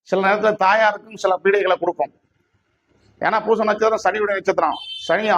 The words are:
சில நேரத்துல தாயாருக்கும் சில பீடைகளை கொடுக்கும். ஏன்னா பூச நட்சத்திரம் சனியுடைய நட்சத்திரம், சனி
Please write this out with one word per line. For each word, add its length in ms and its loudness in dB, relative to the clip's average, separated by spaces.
சில 160 0
நேரத்துல 260 2
தாயாருக்கும் 580 0
சில 200 2
பீடைகளை 400 2
கொடுக்கும். 300 -4
ஏன்னா 240 0
பூச 140 2
நட்சத்திரம் 360 0
சனியுடைய 340 0
நட்சத்திரம், 380 0
சனி 180 0